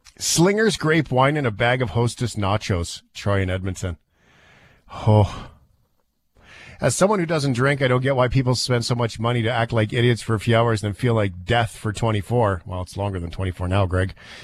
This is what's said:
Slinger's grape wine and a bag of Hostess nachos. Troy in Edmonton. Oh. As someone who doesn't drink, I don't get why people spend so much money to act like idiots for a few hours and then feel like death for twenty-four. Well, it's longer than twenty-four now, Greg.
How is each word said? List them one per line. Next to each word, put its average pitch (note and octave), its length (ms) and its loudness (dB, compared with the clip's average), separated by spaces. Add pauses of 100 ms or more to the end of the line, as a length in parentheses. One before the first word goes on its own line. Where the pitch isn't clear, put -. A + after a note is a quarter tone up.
(180)
Slinger's G3+ 580 2
grape D#3 360 0
wine C3+ 240 4
and C#3+ 100 -2
a A2+ 60 0
bag B2 280 0
of A2+ 100 -2
Hostess A#2 440 -2
nachos. G2 680 -2 (120)
Troy G2+ 280 0
in F#2 80 -2
Edmonton. F#2 460 -6 (960)
Oh. - 580 2 (1300)
As C3+ 140 0
someone G3+ 260 2
who E3 60 0
doesn't C#3+ 280 0
drink, C3+ 280 0
I C3 60 2
don't B2+ 140 2
get C3+ 140 0
why B2 120 2
people B2+ 260 2
spend A#2+ 300 0
so A#2+ 100 -2
much A#2+ 240 -2
money A#2 240 0
to A2 80 0
act A#2 220 -2
like A2 200 2
idiots A#2+ 300 2
for A2+ 120 -2
a G2+ 60 0
few A2+ 160 2
hours A2+ 260 2
and G#2 100 -2
then - 80 -10
feel A#2+ 140 2
like F#2+ 300 -2
death A#2 320 0
for G#2+ 160 -6
twenty-four. G#2+ 720 0
Well, F#2 160 -8
it's - 140 -12
longer G2 240 -4
than E2+ 100 -6
twenty-four F#2 380 -6
now, F#2+ 180 2
Greg. F#2 280 -2 (300)